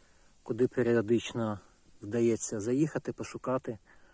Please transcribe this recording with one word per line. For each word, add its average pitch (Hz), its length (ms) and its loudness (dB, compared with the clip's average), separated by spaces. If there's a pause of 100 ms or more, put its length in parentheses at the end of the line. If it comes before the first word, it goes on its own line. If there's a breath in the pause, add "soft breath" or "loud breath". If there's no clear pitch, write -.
(440 soft breath)
куди 123 240 0
періодично 113 920 2 (420 soft breath)
вдається 113 580 0
заїхати, 131 540 0
пошукати. - 640 -6 (360 soft breath)